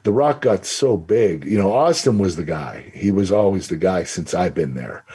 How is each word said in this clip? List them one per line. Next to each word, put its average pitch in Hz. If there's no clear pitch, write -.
The 104
Rock 143
got 107
so 127
big. 92
You 104
know, 98
Austin 139
was 92
the 82
guy. 76
He 98
was 98
always 98
the 87
guy 92
since -
I've 87
been 71
there. 62